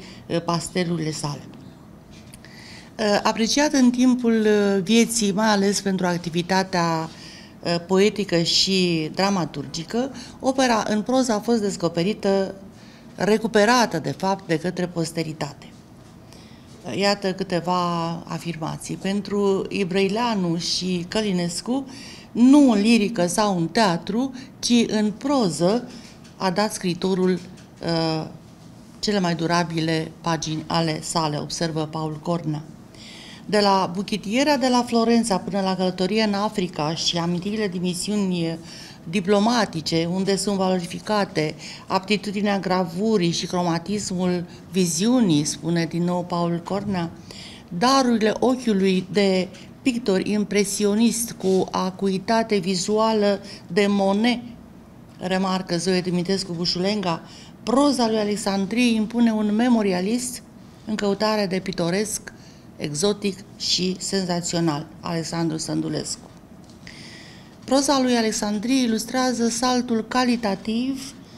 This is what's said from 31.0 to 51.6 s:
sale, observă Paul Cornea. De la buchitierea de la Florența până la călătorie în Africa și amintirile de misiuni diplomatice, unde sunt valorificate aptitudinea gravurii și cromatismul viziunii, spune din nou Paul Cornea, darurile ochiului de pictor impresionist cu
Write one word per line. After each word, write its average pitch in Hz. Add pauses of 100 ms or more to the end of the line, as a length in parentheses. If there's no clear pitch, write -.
sale, 156
observă 156
Paul 156
Cornea. 151 (800)
De 208
la 190
buchitierea 220
de 254
la 247
Florența 233
până 185
la 190
călătorie 185
în 208
Africa 180
și -
amintirile 175
de 180
misiuni 180 (520)
diplomatice, 196
unde 190
sunt 196
valorificate 180 (320)
aptitudinea 202
gravurii 185
și 165
cromatismul 180 (260)
viziunii, 180
spune 165
din 170
nou 175
Paul 170
Cornea, 190 (680)
darurile 240
ochiului 196
de 185 (340)
pictor 233
impresionist 208
cu 190